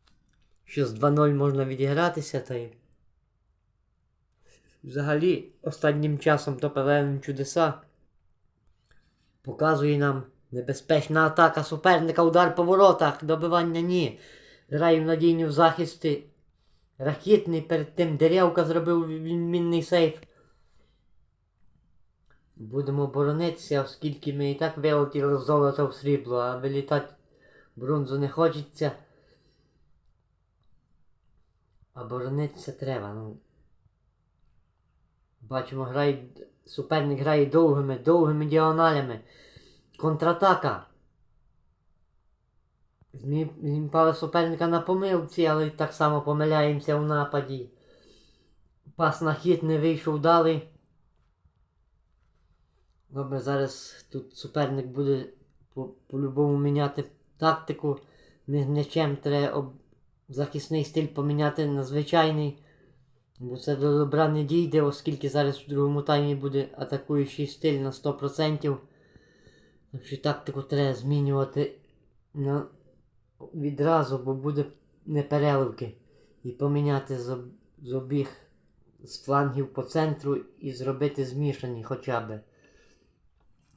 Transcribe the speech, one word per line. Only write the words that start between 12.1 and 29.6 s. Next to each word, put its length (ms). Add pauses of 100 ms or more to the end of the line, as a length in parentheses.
удар 320
по 80
воротах, 600
добивання 560
ні. 400 (500)
Грає 300
в 40
надійні 400
в 80
захисті. 720 (760)
Рахітний 600
перед 340
тим, 220
Деревка 480
зробив 420
відмінний 760
сейф. 400 (2250)
Будемо 500
боронитися, 760
оскільки 500
ми 180
і 40
так 240
вилетіли 600
з 60
золота 400
в 100
срібло, 420
а 200
вилітати 580 (600)
в 40
бронзу 380
не 100
хочеться. 640 (3000)